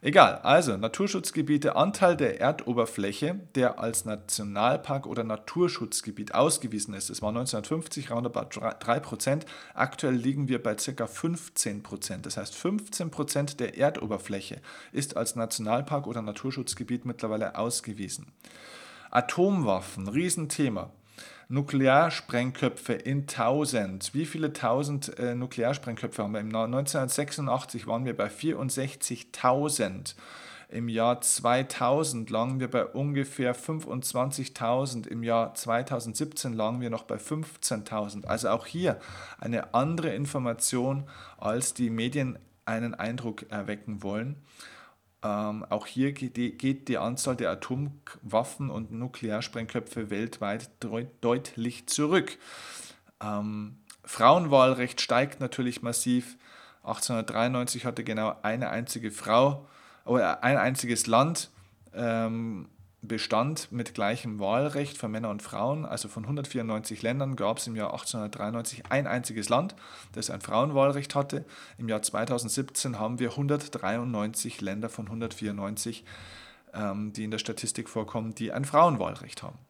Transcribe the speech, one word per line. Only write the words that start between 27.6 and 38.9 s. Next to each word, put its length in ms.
waren 160
wir 140
bei 120
vierundsechzigtausend. 1900
Im 220
Jahr 320
zweitausend 1080
lagen 300
wir 100
bei 160
ungefähr 680
fünfundzwanzigtausend. 1500
Im 160
Jahr 300
zweitausendsiebzehn 960
lagen 300
wir 80
noch 140
bei 140
fünfzehntausend. 1120
Also 220
auch 160
hier 340